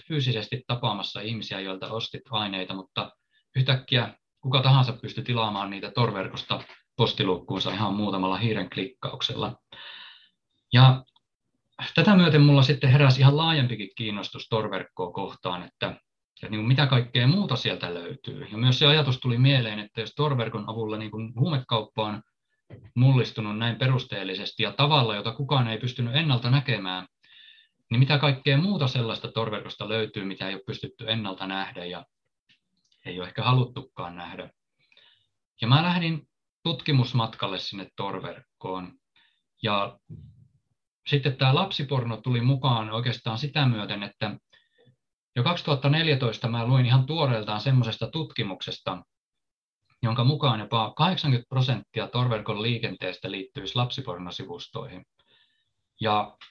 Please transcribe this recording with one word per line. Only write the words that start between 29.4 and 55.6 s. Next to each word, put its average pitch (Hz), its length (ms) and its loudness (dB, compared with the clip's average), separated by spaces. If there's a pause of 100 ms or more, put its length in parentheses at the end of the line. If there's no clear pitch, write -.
löytyy, 107 360 -4
mitä 95 220 -8
ei 98 60 -6
ole 95 140 -12
pystytty - 440 -8
ennalta 98 360 -6
nähdä 95 380 -8
ja 87 200 -10 (1000)
ei 90 140 -10
ole 90 80 -8
ehkä 101 160 -6
haluttukaan 110 720 -2
nähdä. 87 340 -12 (1120)
Ja 113 60 -2
mä 143 160 6
lähdin 170 440 -2 (360)
tutkimusmatkalle 120 960 0
sinne 95 360 -10
torverkkoon. 92 960 -10 (720)
Ja 101 360 -2 (1080)
sitten 139 300 0
tää 131 180 2
lapsiporno 127 640 -2
tuli 120 240 -2
mukaan 123 500 0
oikeastaan 113 460 -4
sitä 143 280 -2
myöten, 104 380 -2
että 104 340 -8 (960)
jo 123 80 2
kaksituhatta 156 460 0
neljätoista 135 580 2
mä 117 180 -2
luin 127 200 6
ihan 127 200 6
tuoreeltaan 117 560 -2
semmosesta 120 460 2
tutkimuksesta, 98 960 -6 (1000)
jonka 117 200 0
mukaan 131 360 2
jopa 110 380 -2
kahdeksankymmentä 151 520 0
prosenttia 117 580 -2
torverkon 110 540 -2
liikenteestä 95 720 -6
liittyisi 95 440 -8
lapsipornosivustoihin. 90 1300 -8 (960)